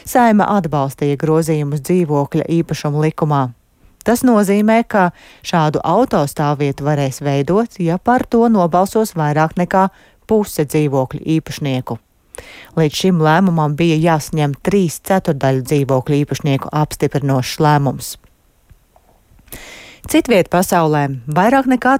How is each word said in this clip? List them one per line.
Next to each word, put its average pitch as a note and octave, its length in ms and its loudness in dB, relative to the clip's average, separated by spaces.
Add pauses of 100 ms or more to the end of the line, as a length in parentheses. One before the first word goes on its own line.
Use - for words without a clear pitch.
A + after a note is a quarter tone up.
Saeima A3+ 500 2
atbalstīja C#3+ 640 -2
grozījumus D3+ 640 0
dzīvokļa D3 720 0
īpašuma D3+ 540 -2
likumā. D3+ 360 -2 (580)
Tas A#3+ 260 0
nozīmē, G#3+ 580 2
ka F#3 280 0 (280)
šādu D3+ 400 0
autostāvvietu D3 1040 -2
varēs C#3+ 400 -2
veidot, C#3+ 560 -2
ja E3+ 160 -2
par B3 320 0
to A#3 220 2
nobalsos G3 680 0
vairāk D#3 400 0
nekā F#3+ 300 0 (380)
puse G#3 420 -2
dzīvokļu C#3 600 -2
īpašnieku. C#3+ 680 -4 (760)
Līdz D#3 320 -2
šim F#3 200 2
lēmumam D#3 560 2
bija E3 220 2
jāsaņem D3+ 580 0
trīs F#3 400 0
ceturdaļu C3+ 640 0
dzīvokļu C#3 600 0
īpašnieku C3+ 500 -4
apstiprinošs C#3 880 -2
lēmums. D3 540 0 (1900)
Citviet A#3+ 480 2
pasaulē E3 540 2 (260)
vairāk A#3+ 400 2
nekā B3+ 300 2